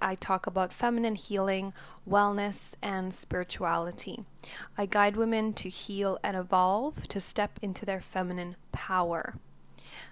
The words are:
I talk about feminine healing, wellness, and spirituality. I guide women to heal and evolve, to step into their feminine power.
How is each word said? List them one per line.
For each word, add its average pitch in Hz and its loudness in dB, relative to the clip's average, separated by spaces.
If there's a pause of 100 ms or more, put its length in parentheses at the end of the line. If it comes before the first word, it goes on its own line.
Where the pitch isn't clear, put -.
I 190 0
talk - 0
about 185 0
feminine 233 2
healing, 196 0 (340)
wellness, 202 4
and 190 -2
spirituality. 175 -4 (500)
I 208 0
guide 202 4
women 220 2
to - -4
heal 196 -2
and 196 0
evolve, 185 2
to 196 -4
step - 0
into 190 -6
their 190 -2
feminine 180 -4 (140)
power. 170 0 (760)